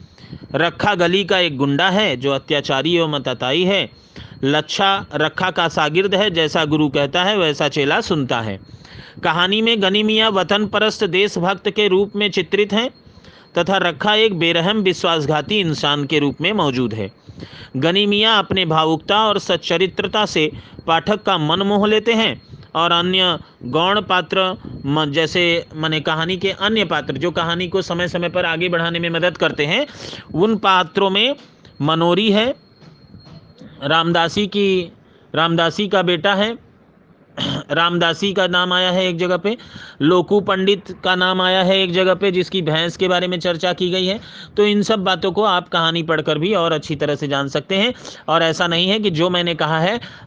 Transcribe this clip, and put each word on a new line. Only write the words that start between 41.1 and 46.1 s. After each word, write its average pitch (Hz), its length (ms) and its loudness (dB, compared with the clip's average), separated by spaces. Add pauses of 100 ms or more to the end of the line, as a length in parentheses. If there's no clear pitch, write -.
नाम 185 260 2
आया 185 220 2
है 190 200 4
एक 180 100 -2
जगह 185 220 0
पे, 190 180 0
जिसकी 180 300 -2
भैंस 160 340 -2
के 190 120 0
बारे 180 200 0
में 180 120 -4
चर्चा 175 320 -2
की 180 180 -2
गई 185 160 0
है। 202 140 -2 (360)
तो 208 100 4
इन 208 160 4
सब 208 220 0
बातों 185 280 0
को 196 100 0
आप 180 260 2
कहानी 165 340 0
पढ़कर 156 360 0